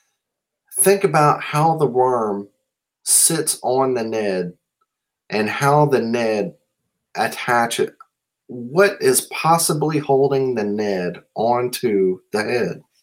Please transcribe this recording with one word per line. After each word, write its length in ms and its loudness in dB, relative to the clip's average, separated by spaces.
think 240 4
about 360 2
how 360 0
the 100 0
worm 640 0
sits 580 0
on 320 0
the 80 -2
Ned 520 -4
and 180 -2
how 380 2
the 140 2
Ned 560 -2
attach 640 -2
it. 160 -2
What 520 0
is 200 2
possibly 680 0
holding 580 2
the 80 -2
Ned 580 -2
onto 840 0
the 100 -2
head? 400 -4